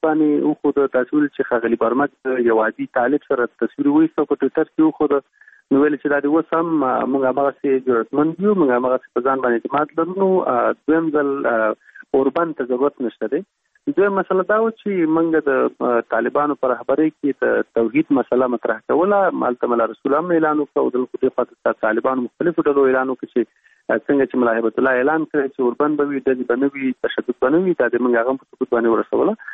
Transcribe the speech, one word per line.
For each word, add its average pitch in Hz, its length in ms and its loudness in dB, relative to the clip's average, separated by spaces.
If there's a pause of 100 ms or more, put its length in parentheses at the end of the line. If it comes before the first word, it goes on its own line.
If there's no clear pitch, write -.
باندې 151 400 2
وښود. 143 460 0
تاسو 127 240 0
ویل 147 100 2
چې - 240 -4
ښاغلي 117 300 0
برمک 123 300 0 (160)
د 127 200 0
یو 113 160 4
عادي 120 320 -4
طالب 135 340 0
سره 123 180 0
تصویر 143 420 -4
وایستو، 156 360 2
په 143 100 -2
ټویټر 147 300 -2
کې - 200 -2
وښود. 143 380 0 (500)
نو 135 80 4
ویل 151 140 2
چې 143 160 -4
دا 143 80 0
دې 139 80 -2
اوس 156 180 2 (100)
هم، 165 300 0
آه، 123 160 0
موږ 131 240 -2
هماغسې 135 640 0
جرأتمند 139 540 0
یو، 208 140 2
موږ 156 160 2
هماغسې 127 440 0
په 123 60 -2
ځان 135 200 0
باندې 123 140 0
اعتماد 143 320 -2 (120)
لرو. 170 220 -2
نو، 190 220 2
آه، 117 300 0 (160)
دویم 160 220 2
ځل، 139 360 -2
آه، 110 280 0 (400)
اوربند 143 400 0
ته 131 100 -6
ضرورت 127 360 -2
نشته 113 260 -6
دی. 151 180 -4 (440)
دویم 196 240 0
مسله 185 300 0
دا 214 200 0
و 226 80 0
چې 214 200 -8 (260)
موږ 160 320 0
د، - 0 - (360)
آه، 120 160 0 (100)
طالبانو 131 440 -2
په - 140 -4
رهبرۍ 135 420 -2
کې 139 320 -4
د 113 220 0 (100)
توحید 117 360 0
مسله 131 360 0
مطرح 117 320 -4
کوله. 160 680 0
هلته 123 180 -4
ملا 117 180 2
رسول 113 300 -2
هم 175 180 0
اعلان 156 260 2
وکړ 143 180 -4
او 131 140 2
دلته 123 360 -2
دې 127 100 2
خوا 123 80 0
ته - 280 -4
طالبانو 123 500 -2
مختلفو 160 400 -4
ډلو 139 240 2
اعلان 131 220 2
وکړ - 180 -8 (120)
چې، 113 60 2 (460)
آه، 117 60 0
څنګه 139 280 0
چې 127 100 -6
ملا 120 220 2
هیبت 113 220 -2
الله 131 120 2
اعلان 143 320 0
کړی 139 240 -2
چې 135 140 -8
اوربند 143 360 0
به 143 80 0
وي، 143 160 -4
ډلې 127 280 -2
به 120 80 0
نه 139 180 0
وي، 131 280 -4
تشدد 120 400 -4
به 127 60 2
نه 156 100 4
وي، 180 220 2
دا 123 60 2
دې 117 140 0
موږ 123 180 2
هغه 120 120 0
هم 135 60 -2
په - 80 -14
ثبوت - 300 -8
باندې 117 120 0
ورسوله. 113 500 0 (180)